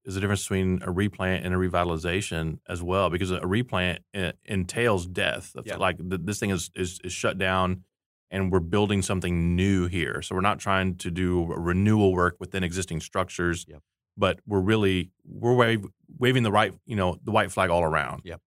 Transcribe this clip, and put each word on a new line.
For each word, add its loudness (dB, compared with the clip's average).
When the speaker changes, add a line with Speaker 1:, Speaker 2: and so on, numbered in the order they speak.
Speaker 1:
is -8
the -4
difference 0
between 0
a -6
replant -2
and -4
a 2
revitalization -2
as -6
well, 0
because -2
a -4
replant, -2
uh, -4
entails 0
death. -4
That's -14
Speaker 2:
Yeah. -6
Speaker 1:
like, 0
th-, -6
this -4
thing -2
is, -2
is, -6
is -8
shut -2
down, 0
and -2
we're 4
building 2
something 0
new 4
here. -4
So -8
we're -2
not 0
trying 0
to -6
do 0
a -6
renewal 4
work 0
within -4
existing -4
structures, -2
Speaker 2:
Yep. -20
Speaker 1:
but 2
we're 2
really, 2
we're 0
wave-, 4
waving 4
the 2
right, 4
you -6
know, 0
the -4
white 4
flag 2
all 4
around. 0
Speaker 2:
Yep. -14